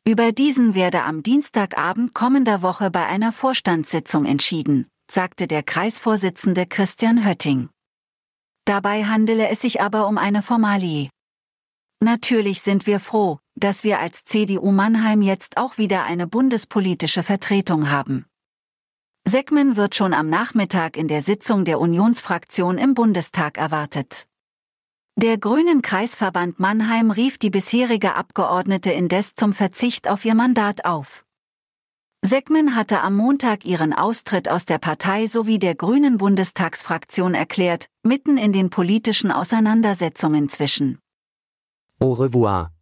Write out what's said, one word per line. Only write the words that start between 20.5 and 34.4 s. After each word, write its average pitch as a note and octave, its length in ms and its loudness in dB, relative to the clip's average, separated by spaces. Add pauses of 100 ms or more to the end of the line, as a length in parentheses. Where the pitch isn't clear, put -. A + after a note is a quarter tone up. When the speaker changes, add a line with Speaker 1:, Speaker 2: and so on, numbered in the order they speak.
Speaker 1:
in D#3 100 -2
der D3+ 140 -2
Sitzung G3+ 420 0
der D#3+ 160 0
Unionsfraktion F3+ 1000 0
im C4+ 160 2
Bundestag F#3 640 0
erwartet. D3+ 720 -6 (880)
Der A3+ 220 2
Grünen C#4 460 2
Kreisverband F#3 760 -2
Mannheim A3 520 2
rief A#3+ 260 0
die G#3 140 0
bisherige G#3+ 640 0
Abgeordnete F3+ 760 -2
indes F3 440 0
zum G#3 180 2
Verzicht - 540 -2
auf G3+ 180 -2
ihr A3+ 80 2
Mandat A3+ 520 2
auf. D#3 380 -4 (1000)
Seckmann C4+ 520 2
hatte G#3+ 260 0
am F#3+ 140 0
Montag A#3+ 480 0
ihren E3 300 -2
Austritt G3+ 560 -2